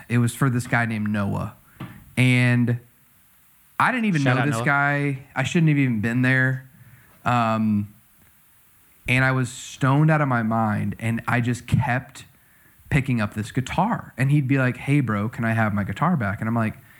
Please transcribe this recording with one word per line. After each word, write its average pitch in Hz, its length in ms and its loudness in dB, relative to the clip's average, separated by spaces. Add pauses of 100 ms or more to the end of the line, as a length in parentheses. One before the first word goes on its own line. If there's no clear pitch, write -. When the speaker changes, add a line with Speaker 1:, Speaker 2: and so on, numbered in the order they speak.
Speaker 1:
It 120 120 0
was 120 140 0
for 139 160 2
this 120 160 -2
guy 117 200 0
named 107 240 -4
Noah. 101 460 -2 (600)
And 123 640 4 (1000)
I 160 140 2
didn't 240 140 0
even 170 160 2
Speaker 2:
Shout 127 160 2
Speaker 1:
know 120 60 0
Speaker 2:
out 117 40 0
Speaker 1:
this 113 100 0
Speaker 2:
Noah. 120 80 -2
Speaker 1:
guy. 143 540 0 (160)
I 131 80 -2
shouldn't 165 260 2
have 143 80 4
even 127 220 2
been 117 220 0
there. 131 480 2 (560)
Um, 110 680 0 (1160)
and 131 160 2
I 131 60 2
was 127 200 -2
stoned 143 580 0
out 151 120 4
of 143 80 0
my 117 140 0
mind, 107 560 0
and 113 280 -4
I 120 140 0
just 120 260 -4
kept 120 580 -2 (640)
picking 127 320 0
up 104 120 -4
this 107 180 -6
guitar. - 640 -4
And 135 140 0
he'd 147 160 2
be 139 100 2
like, 127 200 0
"Hey, 143 240 0
bro, 110 280 0
can 117 160 -8
I 113 80 0
have 110 200 0
my 101 100 -2
guitar 156 320 -2
back?" 101 240 -4
And 113 80 -4
I'm 117 80 -2
like, 110 200 -2 (240)